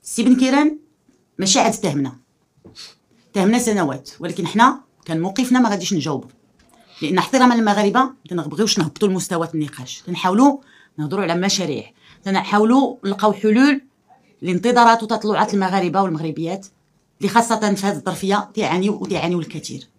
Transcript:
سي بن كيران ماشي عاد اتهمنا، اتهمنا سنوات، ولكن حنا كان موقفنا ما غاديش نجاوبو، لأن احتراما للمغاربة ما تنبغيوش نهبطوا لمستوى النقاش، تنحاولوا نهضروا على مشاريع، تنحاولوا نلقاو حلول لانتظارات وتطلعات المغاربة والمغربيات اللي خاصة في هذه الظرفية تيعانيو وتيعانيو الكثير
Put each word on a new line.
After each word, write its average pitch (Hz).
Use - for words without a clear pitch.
سي -
بن 247
كيران 277
ماشي 196
عاد 226
اتهمنا، 143
اتهمنا 208
سنوات، 185
ولكن 175
حنا 240
كان 165
موقفنا 247
ما 233
غاديش 196
نجاوبو، 147
لأن 185
احتراما 247
للمغاربة 208
ما 254
تنبغيوش 170
نهبطوا 160
لمستوى 175
النقاش، 143
تنحاولوا 208
نهضروا 151
على 170
مشاريع، 175
تنحاولوا 208
نلقاو 196
حلول 254
لانتظارات 226
وتطلعات 214
المغاربة 185
والمغربيات 160
اللي 196
خاصة 214
في 196
هذه 202
الظرفية 190
تيعانيو 185
وتيعانيو 175
الكثير -